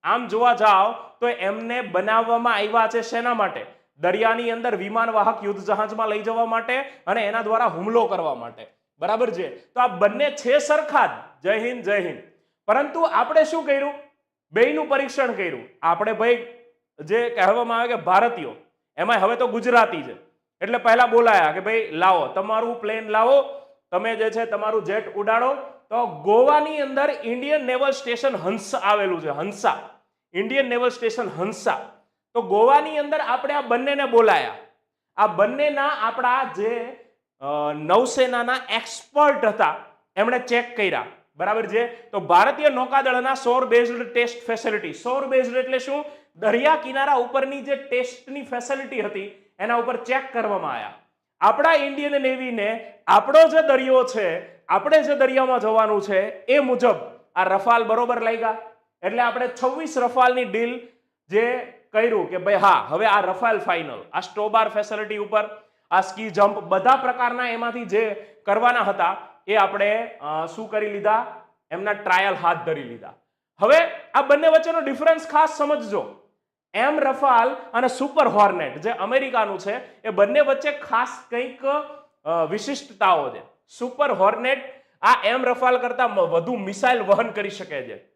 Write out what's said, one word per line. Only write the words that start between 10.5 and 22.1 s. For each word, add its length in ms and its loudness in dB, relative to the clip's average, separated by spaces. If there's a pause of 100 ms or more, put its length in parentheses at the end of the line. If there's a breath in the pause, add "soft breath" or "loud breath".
સરખા 480 2
જ. 380 -12
જય 160 0
હિન્દ, 240 -6
જય 160 0
હિન્દ. 200 -6 (480)
પરંતુ 340 0
આપણે 420 2
શું 220 -2
કર્યું? 280 0 (580)
બેયનું 380 2
પરીક્ષણ 420 0
કર્યું. 360 -6 (140)
આપણે 320 0
ભાઈ 340 0 (520)
જે 300 -2
કહેવામાં 500 2
આવે 80 0
કે 80 -2
ભારતીયો, 600 0 (420)
એમાંય 220 0
હવે 160 2
તો 120 -2
ગુજરાતી 540 2
છે. 120 -12 (480)
એટલે 160 -2
પહેલા 280 4
બોલાયા 460 4
કે 80 -4
"ભાઈ 320 -2
લાવો, 360 2